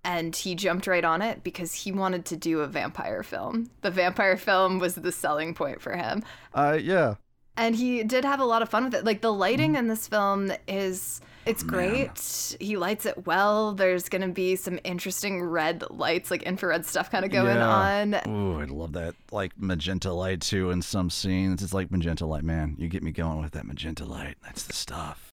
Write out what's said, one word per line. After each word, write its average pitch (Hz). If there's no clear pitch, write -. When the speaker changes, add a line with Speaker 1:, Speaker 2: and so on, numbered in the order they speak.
Speaker 1:
And 170
he 185
jumped 180
right 180
on 165
it 226
because 170
he -
wanted 185
to 170
do 165
a 147
vampire -
film. -
The 202
vampire 185
film 190
was 175
the 175
selling 156
point 143
for -
him. 175
Speaker 2:
Uh, 147
yeah. 139
Speaker 1:
And 226
he 247
did 247
have 277
a 269
lot 226
of 220
fun 226
with 254
it. 190
Like, 214
the 226
lighting 233
Speaker 2:
Mm. 285
Speaker 1:
in 233
this 220
film 196
is, 190
it's 226
Speaker 2:
Man. 165
Speaker 1:
great. -
He 208
lights 190
it -
well. 208
There's 185
gonna 190
be 185
some 180
interesting 185
red 165
lights, 165
like, 180
infrared 180
stuff -
kinda 196
going 190
Speaker 2:
Yeah. 117
Speaker 1:
on. 202
Speaker 2:
Ooh, 98
I'd 67
love 78
that. 85
Like, 98
magenta 92
light, 90
too, 92
in 90
some 90
scenes. 92
It's 87
like 92
magenta 82
light. 78
Man, 78
you 82
get 87
me 80
going 78
with 78
that 78
magenta 71
light. 71
That's -
the -
stuff. -